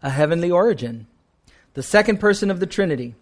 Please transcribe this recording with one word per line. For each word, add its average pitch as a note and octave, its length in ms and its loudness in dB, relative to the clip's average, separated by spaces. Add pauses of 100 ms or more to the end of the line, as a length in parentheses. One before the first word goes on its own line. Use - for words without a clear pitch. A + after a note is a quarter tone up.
a C#3 80 -4
heavenly D#3+ 400 0
origin, B2+ 560 0 (680)
the C3+ 80 -8
second G#3 360 2
person G3+ 320 2
of F#3 80 -2
the F#3 80 -2
Trinity. C#3 540 -4